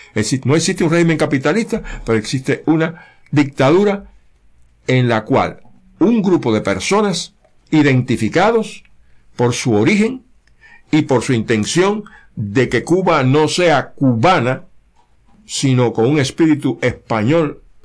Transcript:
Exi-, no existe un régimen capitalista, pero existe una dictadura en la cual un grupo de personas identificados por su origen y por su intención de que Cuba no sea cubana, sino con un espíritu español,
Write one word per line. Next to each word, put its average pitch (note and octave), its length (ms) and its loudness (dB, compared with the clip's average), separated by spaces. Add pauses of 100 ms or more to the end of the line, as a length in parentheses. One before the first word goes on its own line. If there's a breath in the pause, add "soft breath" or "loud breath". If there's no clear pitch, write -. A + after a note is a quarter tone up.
(140 loud breath)
Exi-, C3 300 -2
no C3+ 120 2
existe F3+ 260 -2
un D#3+ 80 0
régimen E3 280 2
capitalista, D#3 640 -2 (220 loud breath)
pero A2+ 140 0
existe C3 480 -4
una D#3+ 380 -2 (260 loud breath)
dictadura D#3+ 800 0 (760)
en B2+ 220 0
la A2 160 -2
cual F#2+ 360 -2 (380)
un A3 240 2
grupo D#3+ 300 0
de G#2+ 100 0
personas F3+ 720 -2 (360)
identificados C#3+ 1120 0 (520)
por A#2+ 160 0
su A#2+ 220 -2
origen G#3 500 0 (640 soft breath)
y D#3 120 4
por B2+ 200 0
su C3+ 120 -2
intención D#3+ 720 0 (320 loud breath)
de G#2+ 320 -2
que A#2 140 -2
Cuba F3 400 0
no C#3+ 240 2
sea D#3 460 0
cubana, C3 720 0 (800)
sino B2+ 480 0
con A2+ 140 0
un D3+ 120 2
espíritu D3 600 0
español, B2+ 840 -2 (220)